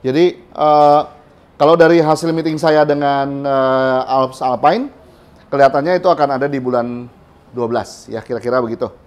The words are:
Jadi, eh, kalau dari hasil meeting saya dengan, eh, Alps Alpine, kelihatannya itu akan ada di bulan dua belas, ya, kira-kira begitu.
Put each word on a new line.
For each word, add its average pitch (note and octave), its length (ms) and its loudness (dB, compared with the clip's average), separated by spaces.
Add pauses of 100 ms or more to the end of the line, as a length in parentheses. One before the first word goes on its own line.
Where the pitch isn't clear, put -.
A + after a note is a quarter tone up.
Jadi, D3+ 320 0
eh, D3 640 2 (540)
kalau D#3 240 4
dari E3 240 4
hasil D#3 320 -2
meeting D#3+ 240 -4
saya D3+ 240 2
dengan, C#3 640 -2
eh, C3 560 0
Alps C3 400 -4
Alpine, D#3 480 0 (560)
kelihatannya C#3+ 540 2
itu F3+ 100 2
akan C#3+ 240 0
ada C#3+ 160 -4
di C#3 80 -4
bulan B2 480 -4 (480)
dua A#2 160 -4
belas, - 400 -8
ya, A2+ 80 -8
kira-kira A#2+ 400 -4
begitu. A#2 320 -6 (160)